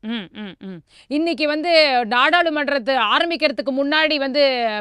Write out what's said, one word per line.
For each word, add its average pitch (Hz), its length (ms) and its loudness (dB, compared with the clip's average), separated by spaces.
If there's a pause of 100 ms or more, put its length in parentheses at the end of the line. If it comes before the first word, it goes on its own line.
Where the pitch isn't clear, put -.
ம், 220 260 -8
ம், 208 260 -14
ம். 190 220 -14 (260)
இன்னைக்கு 302 400 -2
வந்து 302 640 2
நாடாளுமன்றத்தை 285 880 2
ஆரம்பிக்கிறதுக்கு 277 760 0
முன்னாடி 294 480 0
வந்து 269 500 2 (120)